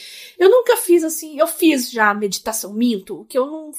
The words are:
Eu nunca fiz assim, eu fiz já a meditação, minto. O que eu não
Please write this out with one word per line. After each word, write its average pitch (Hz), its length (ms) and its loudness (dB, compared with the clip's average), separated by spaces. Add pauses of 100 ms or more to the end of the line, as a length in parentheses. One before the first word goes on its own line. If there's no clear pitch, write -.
(400)
Eu 359 100 6
nunca 480 260 4
fiz 349 280 2
assim, 311 360 -8
eu 311 60 4
fiz 302 460 0
já 220 180 2
a 202 60 0
meditação, 208 580 -6
minto. 214 480 -2
O 220 40 -20
que - 120 -6
eu 254 80 2
não 311 340 -10